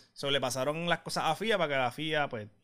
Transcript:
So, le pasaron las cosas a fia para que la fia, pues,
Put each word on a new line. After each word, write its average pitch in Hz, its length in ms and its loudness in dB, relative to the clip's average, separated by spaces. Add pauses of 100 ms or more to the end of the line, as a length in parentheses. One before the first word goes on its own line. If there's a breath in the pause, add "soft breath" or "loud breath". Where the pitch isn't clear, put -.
(120)
So, 139 180 -4
le 139 100 4
pasaron 135 480 0
las 170 120 2
cosas 160 260 -4
a 156 100 2
fia 214 200 0
para 156 160 0
que 135 60 2
la 123 140 2
fia, 151 360 0
pues, 107 200 -8 (160)